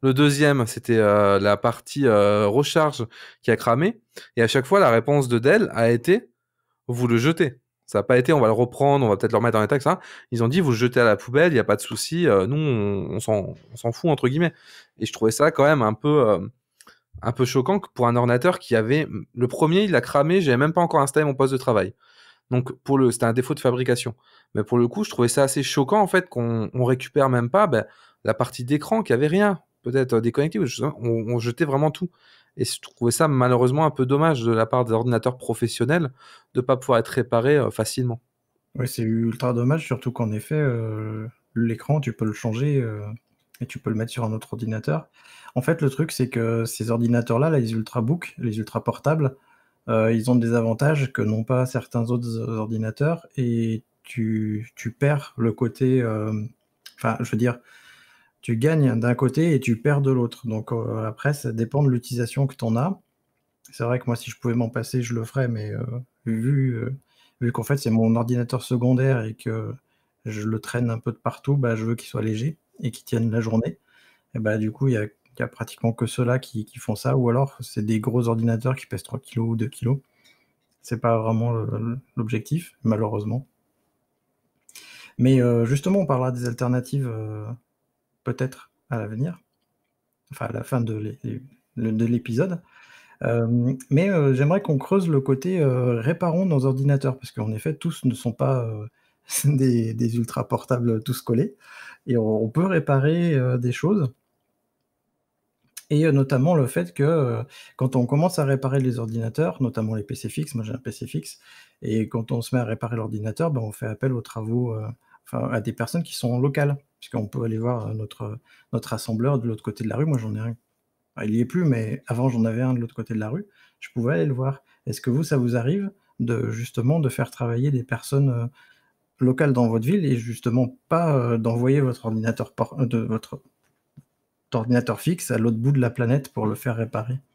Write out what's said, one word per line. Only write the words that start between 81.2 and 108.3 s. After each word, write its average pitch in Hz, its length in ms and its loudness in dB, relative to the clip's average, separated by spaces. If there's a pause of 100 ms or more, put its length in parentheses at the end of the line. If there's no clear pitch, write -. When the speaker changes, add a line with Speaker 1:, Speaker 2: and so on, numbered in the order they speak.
Speaker 2:
le, 113 140 -2
le, 113 320 -4 (180)
l'objectif, 120 680 -6
malheureusement. 107 640 -2 (1700)
Mais, 127 240 4
euh, 120 240 4
justement, 143 320 0
on 190 80 2
parlera 127 260 0
des 123 140 -6
alternatives, 123 680 -2
euh, 107 360 -8 (760)
peut-être 131 480 -6 (180)
à 120 80 -4
l'avenir, 113 400 -6 (920)
enfin - 160 -10
à 113 40 -8
la 117 120 -8
fin 127 180 -2
de 113 140 -4
l'é-, 107 460 -10 (360)
de 113 280 0
l'épisode. 123 540 -2 (640)
Euh, 120 540 0 (160)
mais, 165 180 2
euh, 147 240 2
j'aimerais 147 300 2
qu'on 147 160 0
creuse 190 280 0
le 147 140 2
côté, 139 400 0
euh, 123 400 2
réparons 175 460 0
nos 139 180 2
ordinateurs, 135 540 0
parce - 120 -16
qu'en 110 200 -4
effet, 131 240 -4
tous 160 280 -8
ne 123 120 2
sont 120 180 -4
pas, 131 320 0
euh, 107 220 -8 (400)
<laughs> - 180 -6
des, 127 480 2
des 113 240 -2
ultra - 300 -4
portables 120 560 0
tous - 180 -4
collés, 127 340 0 (520)
et 123 100 2
on, 110 260 2
on 110 60 -2
peut 160 160 0
réparer, 160 720 2
euh, 127 240 0
des 123 120 -2
choses. 160 400 0 (1800)
Et, 151 160 4
euh, 156 40 4
notamment 139 440 4
le 143 100 4
fait 175 300 -4
que, 143 80 0
euh, 135 400 0 (320)
quand 131 200 -2
on 123 120 2
commence 165 320 0